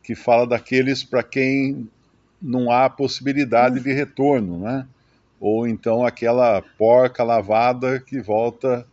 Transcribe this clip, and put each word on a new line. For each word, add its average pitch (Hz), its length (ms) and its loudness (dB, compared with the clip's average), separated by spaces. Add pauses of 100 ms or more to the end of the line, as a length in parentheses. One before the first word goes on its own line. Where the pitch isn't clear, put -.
que 117 100 -10
fala 120 320 2
daqueles 127 580 -2
pra 123 200 -2
quem 135 640 -4 (500)
não 123 300 -4
há 127 180 4
possibilidade 127 920 0
de 131 120 -4
retorno, 131 680 -2
né? 131 280 -8 (520)
Ou 110 280 -2
então 113 380 -2
aquela 117 560 0 (160)
porca 123 460 4
lavada 120 760 0
que 131 220 -10
volta 117 720 -2